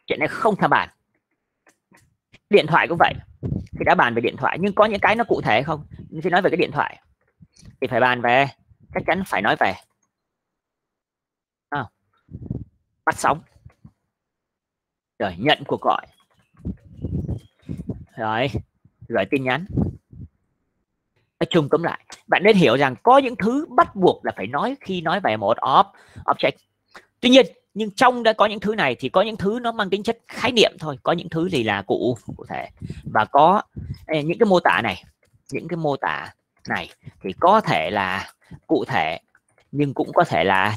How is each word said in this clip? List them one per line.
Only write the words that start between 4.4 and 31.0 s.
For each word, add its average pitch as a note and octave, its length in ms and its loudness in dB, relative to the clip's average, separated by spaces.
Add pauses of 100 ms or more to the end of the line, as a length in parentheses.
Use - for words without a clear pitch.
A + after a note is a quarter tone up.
nhưng G3+ 140 -2
có G#3+ 100 4
những G#3 160 -2
cái G3 160 2
nó A#3 80 -2
cụ D3 160 -2
thể B2+ 220 2
không? D3+ 240 -8 (360)
Khi F3 80 -4
nói F3+ 120 2
về E3 80 2
cái D3 60 0
điện E3+ 160 -2
thoại - 300 -6 (800)
thì C3 100 -4
phải A#2 100 0
bàn B2 200 2
về, B2 260 4 (480)
chắc - 120 -4
chắn F3 200 0
phải G2 160 -4
nói B2+ 180 0
về, G2 140 0 (1900)
à, C#3+ 160 -6 (1200)
bắt - 140 -4
sóng, C#3+ 220 -2 (1800)
rồi F#2+ 200 -4
nhận C#3+ 280 0
cuộc B2+ 140 -6
gọi, - 260 -2 (2000)
rồi A2 340 -2 (580)
gửi G2+ 220 0
tin C3+ 140 -2
nhắn. B2+ 220 0 (1700)
Nói E3 100 -2
chung D3 200 2
tóm D3+ 120 2
lại, - 220 -6 (220)
bạn B2+ 180 4
nên G#3+ 120 6
hiểu C3 200 6
rằng C3+ 260 2
có B3+ 160 8
những B3+ 180 0
thứ C4 300 -2 (100)
bắt - 200 2
buộc E3+ 280 2
là A2+ 120 -4
phải G2 100 -8
nói F3+ 340 -4
khi F#3 200 -8
nói E3 200 -2
về A#2 160 0
một G#2 220 0
ob-, D3 340 2 (320)
object. - 320 0 (640)
Tuy B3 100 4
nhiên, B3+ 160 8 (280)
nhưng G#3 160 -6
trong B3 320 2
đã A3 100 4
có G#3+ 140 2
những G#3 140 -6
thứ G#3+ 140 -2
này C#3+ 240 0
thì C3 100 -6
có F#3+ 140 4
những A3 140 -6
thứ G#3 260 -2
nó A#3 100 -4
mang G#3 180 -6
tính G3+ 120 -2
chất A3+ 160 -4 (100)
khái - 240 -4
niệm G#3+ 260 4
thôi. D3 240 -8